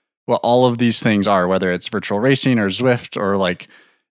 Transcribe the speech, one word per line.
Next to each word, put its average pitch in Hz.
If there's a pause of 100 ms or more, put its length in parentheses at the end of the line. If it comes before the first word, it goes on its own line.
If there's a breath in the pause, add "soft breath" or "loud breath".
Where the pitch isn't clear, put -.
(260 soft breath)
what 120
all 123
of 120
these 117
things 104
are, 95
whether 92
it's 90
virtual 101
racing 127
or 101
Zwift 120
or, 98
like, 90 (420 soft breath)